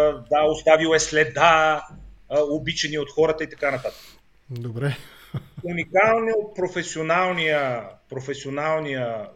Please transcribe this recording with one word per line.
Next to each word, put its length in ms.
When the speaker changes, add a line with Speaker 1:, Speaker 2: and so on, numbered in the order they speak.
Speaker 1:
да, 320
оставил 460
е 100
следа, 840
а, 120
обичани 580
от 120
хората 320
и 60
така 220
нататък. 280
Speaker 2:
Добре. 480
Speaker 1:
Уникално 680
професионалния, 1300
професионалния, 1160